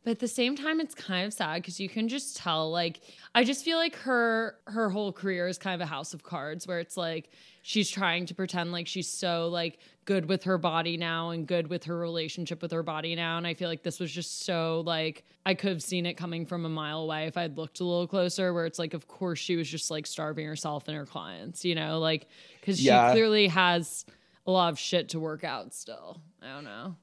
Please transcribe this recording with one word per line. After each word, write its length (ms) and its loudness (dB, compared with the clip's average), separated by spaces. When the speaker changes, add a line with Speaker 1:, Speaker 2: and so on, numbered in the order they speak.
Speaker 1:
But 100 -2
at 60 0
the 100 -2
same 280 2
time, 240 0
it's 140 -4
kind 320 -2
of 60 -4
sad 320 -2
'cause 160 -10
you 80 -2
can 200 -2
just 280 -6
tell, 340 0
like, 300 0
I 100 8
just 200 2
feel 140 2
like 180 2
her, 720 2
her 240 2
whole 220 0
career 360 -2
is 80 -2
kind 240 -2
of 0 -
a 80 0
house 240 -6
of 120 -12
cards 420 -6
where 140 -2
it's 160 -8
like, 340 -4
she's 280 2
trying 360 2
to 80 -10
pretend 380 -2
like 160 -4
she's 200 -4
so, 400 0
like, 300 -2
good 220 2
with 160 2
her 140 2
body 380 0
now 340 -2
and 160 -4
good 220 2
with 160 -4
her 140 -4
relationship 640 -4
with 100 -6
her 100 0
body 320 -2
now. 240 0
And 80 -2
I 80 -2
feel 140 -4
like 140 -4
this 180 -4
was 120 -4
just 320 -8
so, 420 0
like, 380 -2
I 80 4
could 160 0
have 120 -2
seen 240 -2
it 80 -2
coming 320 -6
from 180 -4
a 60 -2
mile 300 -4
away 260 -2
if 100 -6
I'd 220 -2
looked 220 -10
a 40 -2
little 240 2
closer, 460 2
where 120 0
it's 120 -6
like, 160 -4
of 140 -10
course 300 -4
she 180 0
was 140 0
just, 200 -4
like, 160 -4
starving 400 -4
herself 420 -4
and 80 -4
her 100 -6
clients, 580 -10
you 100 2
know, 260 0
like, 280 2
'cause 180 2
she 100 8
Speaker 2:
Yeah. 100 12
Speaker 1:
clearly 480 8
has 560 4
a 40 0
lot 220 6
of 60 -6
shit 320 0
to 100 -4
work 240 -6
out 300 -6
still. 480 -14
I 60 -14
don't 160 -14
know. 380 -12